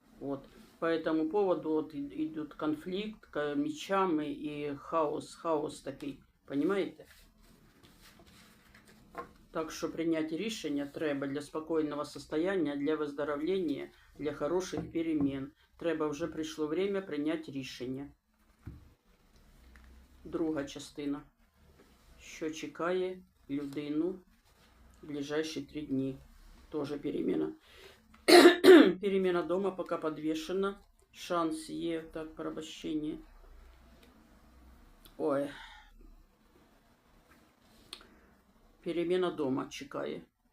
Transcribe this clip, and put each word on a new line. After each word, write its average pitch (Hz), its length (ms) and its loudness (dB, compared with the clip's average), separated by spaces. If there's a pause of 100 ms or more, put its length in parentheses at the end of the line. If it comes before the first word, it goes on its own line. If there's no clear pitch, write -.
(200)
Вот. 139 200 -6 (400)
По 165 80 0
этому 160 420 0
поводу 165 440 2
от 151 220 -2
і-, - 20 -10
ідуть 151 560 -6
конфлікт 180 720 -6
к-, 147 300 -4
мечами 156 760 0
і 147 480 -6
хаос, 156 580 -2
хаос 156 460 -4
такий. 135 380 -10 (260)
Понімаєте? 165 600 -2 (2500)
Так 160 200 -6
що 156 200 -6
прийняти 160 460 0
рішення 156 480 -4
треба 143 420 -2
для 139 140 -4
спокійного 156 640 -2
состояння, 156 720 -2
для 143 200 0
виздоровлення, 147 920 -2 (300)
для 143 140 -4
хороших 156 580 -4
перемен. 143 600 -2 (260)
Треба, 156 300 -2
вже 151 200 -4
прийшло 156 400 -4
время 190 340 -2
прийняти 156 500 -4
рішення. 131 580 -8 (2250)
Друга 156 400 -2
частина. 143 580 -8 (960)
Що - 300 -8
чекає 180 680 -4 (300)
людину 147 680 -4 (840)
в 165 60 -18
ближайші 147 540 -4
три 147 200 -10
дні? 135 360 -4 (520)
Тоже 147 280 -6
перемена. - 540 -2 (760)
<clears throat> 311 720 12
Перемена 190 420 2
дома 185 280 0
поки 170 260 -4
підвішена. 156 840 -2 (320)
Шанс 160 580 -4
є, 160 320 -4
так, 160 340 -12
порабощення. 156 840 -8 (2000)
Ой. 143 320 -2 (3250)
Перемена 175 480 0
дома 139 380 0
чекає. 147 520 -8 (320)